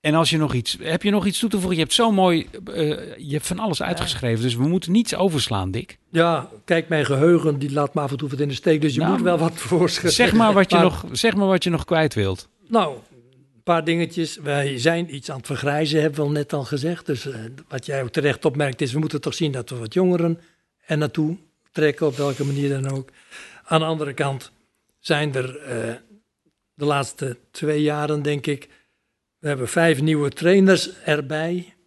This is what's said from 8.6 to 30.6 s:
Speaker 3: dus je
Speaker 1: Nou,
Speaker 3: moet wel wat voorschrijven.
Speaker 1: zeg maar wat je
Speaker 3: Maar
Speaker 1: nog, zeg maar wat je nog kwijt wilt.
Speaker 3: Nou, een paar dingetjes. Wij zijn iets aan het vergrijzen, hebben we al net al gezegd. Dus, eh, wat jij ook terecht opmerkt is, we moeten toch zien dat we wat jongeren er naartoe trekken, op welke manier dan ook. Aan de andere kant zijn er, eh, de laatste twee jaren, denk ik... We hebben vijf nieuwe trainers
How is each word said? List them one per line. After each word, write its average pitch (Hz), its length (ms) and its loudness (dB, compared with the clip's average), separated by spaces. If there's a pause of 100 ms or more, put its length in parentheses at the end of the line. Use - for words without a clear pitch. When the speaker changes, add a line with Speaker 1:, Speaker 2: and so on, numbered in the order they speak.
Speaker 3:
dus 147 140 2
je 120 60 0
Speaker 1:
Nou, 165 120 2
Speaker 3:
moet 214 100 2
wel 175 160 2
wat 165 160 2
voorschrijven. - 580 0
Speaker 1:
zeg 240 200 4
maar 220 200 6
wat 190 180 4
je 180 60 4
Speaker 3:
Maar 170 80 8
Speaker 1:
nog, 170 280 0
zeg - 220 0
maar 196 120 2
wat 185 180 2
je 180 60 0
nog 160 140 -2
kwijt 156 300 2
wilt. 95 340 -2 (200)
Speaker 3:
Nou, 190 260 0
een - 680 -20
paar 165 200 2
dingetjes. 165 520 -2
Wij 143 420 -2
zijn 160 360 0
iets 139 160 -12
aan 139 60 -8
het 123 100 -14
vergrijzen, 147 540 0
hebben 151 200 0
we 147 60 0
al 143 60 0
net 147 200 -4
al 143 120 -2
gezegd. 151 420 -6
Dus, 135 240 -4
eh, 123 80 -10 (300)
wat 131 180 -10
jij 135 160 -4
ook 117 80 -6
terecht 143 340 0
opmerkt 135 360 0
is, 127 120 -2
we 135 60 -2
moeten 151 220 -2
toch 139 140 -6
zien 151 180 -2
dat 123 180 -8
we 127 60 -10
wat 113 180 -10
jongeren 175 460 2 (460)
er 156 120 -2
naartoe 151 380 -2 (360)
trekken, 156 340 2
op 135 100 0
welke 143 280 -2
manier 143 240 -2
dan 139 220 -2
ook. 135 180 -8 (560)
Aan 160 160 2
de 160 60 -2
andere 151 280 -4
kant 135 360 -4 (500)
zijn 147 340 0
er, 127 240 -4
eh, 117 360 -6 (800)
de 143 100 -8
laatste 139 520 -2 (140)
twee 151 320 0
jaren, 147 400 0
denk 143 240 -4
ik... 143 220 -6 (720)
We 156 100 -6
hebben 131 200 -2
vijf 165 340 2
nieuwe 151 280 2
trainers 185 600 4 (140)